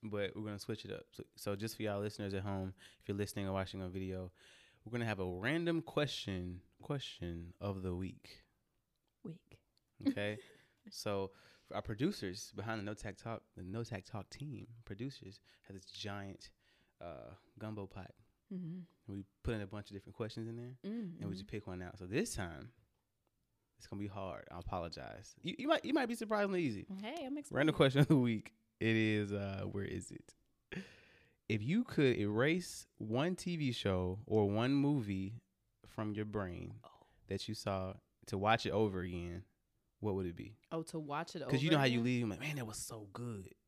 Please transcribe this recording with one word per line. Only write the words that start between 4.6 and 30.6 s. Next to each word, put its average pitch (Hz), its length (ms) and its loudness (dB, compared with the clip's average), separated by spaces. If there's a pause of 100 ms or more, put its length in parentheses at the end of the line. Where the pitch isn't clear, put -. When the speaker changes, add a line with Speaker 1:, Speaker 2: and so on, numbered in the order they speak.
Speaker 1:
we're 110 80 -10
gonna 120 120 0
have 107 140 0
a 92 80 0
random 160 560 2
question, 95 800 -2 (200)
question 87 800 -6
of 98 220 -2
the 92 120 -2
week. - 480 -8 (840)
Speaker 2:
Week. - 340 -16 (500)
Speaker 1:
Okay. 104 340 0
Speaker 2:
<laughs> - 40 -20 (440)
Speaker 1:
So 98 400 -2 (380)
for - 80 -8
our 104 60 -4
producers 107 760 -4
behind 110 240 -4
the 98 40 -6
No 101 100 -4
Tech 107 220 -8
Talk, 113 260 -8 (140)
the - 60 -12
No 98 220 -6
Tech 101 200 -8
Talk 101 260 -10
team, 131 360 -10 (180)
producers 101 540 -10 (300)
have 98 80 -14
this 92 80 -16
giant, 101 680 -10 (500)
uh, 71 340 -12 (240)
gumbo 107 280 -8
pot. 95 240 -12 (420)
Speaker 2:
Mm-hmm. 180 260 -6 (280)
Speaker 1:
And 98 100 -6
we 101 60 -6 (220)
put 120 100 0
in 107 60 -2
a 101 80 -4
bunch 104 220 -10
of 104 40 -14
different 98 220 -14
questions 113 320 -6
in 117 80 -8
there, 123 180 -12 (100)
Speaker 2:
Mm-hmm. 196 360 -6
Speaker 1:
and - 100 -4
we - 60 -4
just 98 100 -10
pick - 220 -8
one 92 140 -6
out. 87 180 -10
So 92 60 -10
this 139 280 0
time, 85 360 -6 (1080)
it's - 80 -20
gonna 101 160 -8
be 104 60 -4
hard. 98 420 -6
I 85 80 -8
apologize. 80 840 -6
You, 175 120 -4
you 254 120 -4
might, 311 160 4
you 262 100 0
might 277 120 4
be 233 100 -2
surprisingly 208 480 2
easy. 104 200 0 (160)
Speaker 2:
Hey, 277 260 -6
I'm 277 120 -4
excited. - 180 -10
Speaker 1:
Random 147 200 6
question 139 240 8
of 147 80 10
the 160 80 10
week. 120 360 4 (280)
It 113 160 6
is, 107 360 4
uh, 98 380 -2
where 98 140 -2
is 95 260 -4
it? - 240 -16 (1120)